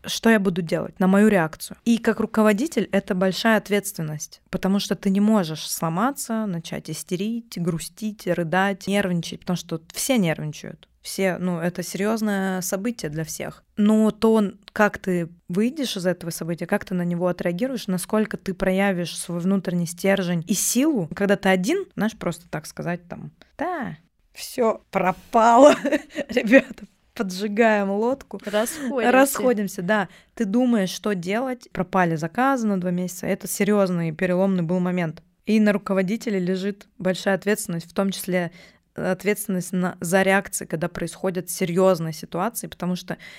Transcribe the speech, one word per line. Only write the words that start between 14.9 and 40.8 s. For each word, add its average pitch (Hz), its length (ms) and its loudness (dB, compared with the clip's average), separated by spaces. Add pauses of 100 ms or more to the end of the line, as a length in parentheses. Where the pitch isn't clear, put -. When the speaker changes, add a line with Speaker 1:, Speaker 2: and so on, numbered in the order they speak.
Speaker 1:
ты 175 320 -2 (200)
выйдешь 226 500 -2
из 180 80 -4
этого 170 240 -2
события, 165 360 -8
как 202 200 -2
ты - 80 -6
на 180 80 -2
него 175 260 -2
отреагируешь, 180 600 -4
насколько 208 500 -2
ты 190 160 -6
проявишь 190 640 0
свой 175 220 -6
внутренний 180 460 0
стержень 180 640 0
и 214 60 0
силу, 240 600 0
когда 202 220 2
ты 196 140 0
один, 233 340 2 (100)
знаешь, 208 220 -2
просто - 320 -8
так 151 160 -8
сказать 175 420 -8
там: 151 260 -14 (260)
Да, 277 400 -6 (380)
"Все - 540 -2
пропало, 233 840 6 (280)
<laughs> - 260 -10
ребята, 226 560 4 (300)
поджигаем 208 760 0
лодку". 220 540 -4
Speaker 2:
Расходимся. 240 680 -2
Speaker 1:
Расходимся, 247 680 2
да. 196 260 0 (260)
Ты 233 100 -2
думаешь, 220 460 2
что 208 240 -4
делать, 226 580 -4
пропали 180 440 0
заказы 240 500 0
на 196 120 2
два 180 120 -2
месяца, 180 360 -4
это 196 220 -4
серьезный 185 640 2
переломный 180 500 2
был 175 160 0
момент. 180 440 -2 (240)
И 220 140 4
на 208 120 6
руководителе 202 640 0
лежит 190 480 -2 (120)
большая 185 380 0
ответственность, 180 540 -4
в - 40 -20
том 196 160 0
числе 175 420 -4 (440)
ответственность 185 760 -2
на, 180 280 -2
за 185 220 2
реакции, - 440 0
когда 170 220 -4